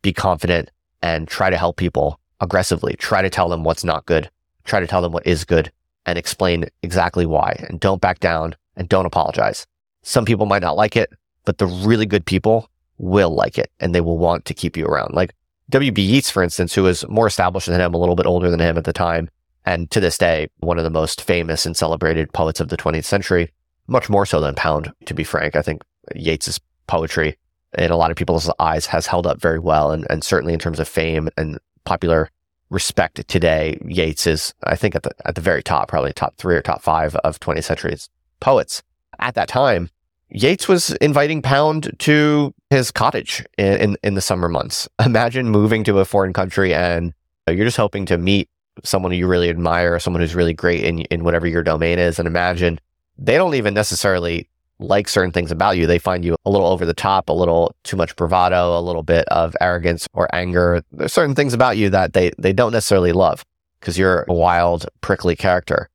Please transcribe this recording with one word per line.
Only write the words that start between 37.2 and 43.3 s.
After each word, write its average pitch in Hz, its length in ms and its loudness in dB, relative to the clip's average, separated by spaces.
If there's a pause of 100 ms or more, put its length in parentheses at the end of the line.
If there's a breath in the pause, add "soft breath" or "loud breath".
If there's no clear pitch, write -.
twentieth 80 280 -4
century's - 420 -6 (320)
poets. - 420 0 (360)
At 123 160 -4
that 95 140 0
time, 113 420 0 (400)
Yeats 147 380 0
was 180 240 2 (100)
inviting 147 400 2
Pound 151 560 0
to 151 560 2 (160)
his 131 200 2
cottage - 540 -2 (140)